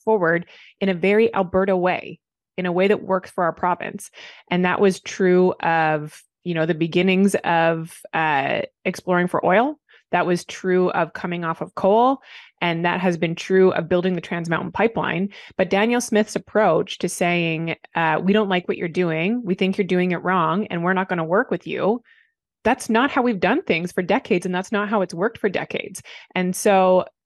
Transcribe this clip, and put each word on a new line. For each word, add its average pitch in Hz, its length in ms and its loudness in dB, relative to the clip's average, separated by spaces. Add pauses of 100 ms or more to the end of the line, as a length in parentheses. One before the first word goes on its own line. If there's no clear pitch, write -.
forward 175 420 0 (340)
in 196 80 0
a 185 60 0
very 202 400 2
Alberta 190 420 0
way, 175 420 -2 (380)
in 180 100 -4
a 175 60 -2
way 185 160 4
that 208 160 0
works 185 260 -4
for 185 140 -2
our 165 80 2
province. - 580 -4 (400)
And 180 140 2
that 180 160 0
was 190 200 2
true 180 600 2
of, 156 600 0 (240)
you 175 100 -4
know, 160 120 0
the 170 80 0
beginnings 180 680 2
of, 165 560 0 (140)
uh, 147 480 0 (220)
exploring 180 440 -2
for - 160 -2
oil. 233 320 2 (340)
That 175 160 0
was 175 180 -2
true 180 460 0
of 165 240 -2
coming 175 300 -6
off 165 180 -6
of - 120 -10
coal. 233 440 2 (420)
And 170 240 -2
that 175 160 -2
has 175 160 0
been 165 180 -2
true 185 380 4
of 165 160 -4
building 180 260 0
the 170 60 -4
Trans 170 300 -6
Mountain 156 220 -4
Pipeline. 196 580 -2 (260)
But 180 140 -2
Danielle 226 320 2
Smith's - 340 0
approach 185 600 0
to 180 100 -4
saying, 165 680 -2 (220)
uh, 160 260 2
"We 190 120 2
don't 214 160 2
like 180 180 -2
what - 80 -4
you're 175 120 -6
doing. 180 540 -2
We 190 120 -4
think 190 240 0
you're 196 80 -2
doing 180 260 0
it 170 100 -4
wrong, 180 440 0
and 170 180 -4
we're 180 80 0
not 190 160 -2
gonna 170 160 -4
work 190 260 0
with 175 160 -4
you," 165 360 -2 (600)
that's 240 280 -2
not 233 200 2
how 262 120 0
we've 233 180 0
done 226 220 2
things 175 280 -2
for 185 120 -4
decades, 190 440 0
and 180 80 -4
that's 185 160 -6
not 208 200 -2
how 214 100 0
it's 180 140 -4
worked 196 240 -4
for 220 100 -2
decades. - 540 -6 (340)
And 185 180 0
so 185 520 4 (200)